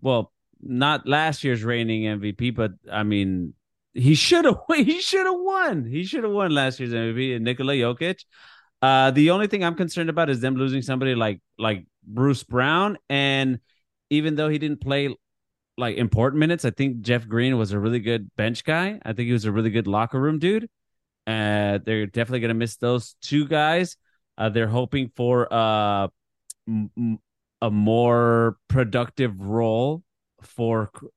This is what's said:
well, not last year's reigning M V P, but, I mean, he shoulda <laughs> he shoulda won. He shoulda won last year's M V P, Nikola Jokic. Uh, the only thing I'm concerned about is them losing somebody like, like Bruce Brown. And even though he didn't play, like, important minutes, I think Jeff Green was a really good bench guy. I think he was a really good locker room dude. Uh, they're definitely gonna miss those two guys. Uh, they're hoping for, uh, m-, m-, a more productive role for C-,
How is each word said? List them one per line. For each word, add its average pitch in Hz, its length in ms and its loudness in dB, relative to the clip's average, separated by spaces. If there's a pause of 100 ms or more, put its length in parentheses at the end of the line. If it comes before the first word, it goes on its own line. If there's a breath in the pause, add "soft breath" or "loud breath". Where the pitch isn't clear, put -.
well, 120 320 0 (280)
not 131 460 -2
last 151 360 0
year's 120 200 -2
reigning 113 440 -2
M 107 120 -4
V 101 140 -6
P, 120 160 -4
but, 113 220 -2 (200)
I 107 120 -2
mean, 95 500 0 (400)
he 135 220 4
shoulda 330 380 4 (100)
<laughs> 330 120 0
he 302 260 2
shoulda 370 320 0
won. 359 520 -2
He 143 180 -4
shoulda 214 260 -4
won 202 220 0
last 135 280 0
year's 120 140 -6
M 113 220 -2
V 131 200 -2
P, 117 40 -4
Nikola 127 340 -2
Jokic. 131 520 -2 (560 soft breath)
Uh, 135 300 6
the 147 200 6
only 202 160 2
thing 196 160 -2
I'm 170 120 0
concerned 165 340 -4
about 156 200 0
is 127 100 0
them 131 160 -2
losing 131 260 -2
somebody 131 340 -2
like, 110 260 0 (160)
like 104 280 -2 (180)
Bruce 127 400 0
Brown. 160 540 0 (120)
And 135 500 0 (500)
even 151 260 0
though 151 140 0
he 151 100 0
didn't 151 220 -4
play, 139 340 -2 (600)
like, 120 200 -2
important 120 420 0
minutes, 160 240 0
I 127 60 0
think 123 320 -4
Jeff 117 260 -2
Green 120 300 0
was 104 140 0
a 101 80 -2
really 113 200 0
good 110 360 -4
bench 110 280 -2
guy. 180 400 -2
I 113 100 -6
think 120 140 -4
he 120 60 0
was 107 120 0
a 107 60 -2
really 110 200 0
good 104 160 0
locker 110 320 0
room 156 180 0
dude. 214 320 0 (560)
Uh, 104 580 0
they're 110 220 -2
definitely 117 360 -2
gonna 113 120 0
miss 113 220 -4
those 123 460 -2
two 143 260 0
guys. 160 500 0 (400)
Uh, 110 120 0
they're 113 180 0
hoping 123 480 -2
for, 123 360 2
uh, 107 560 2 (600)
m-, 107 280 -4
m-, 113 240 -4 (440)
a 110 80 0
more 117 840 4 (100)
productive 120 760 -2
role 117 640 0 (400)
for 113 480 -4 (100)
C-, 143 160 -16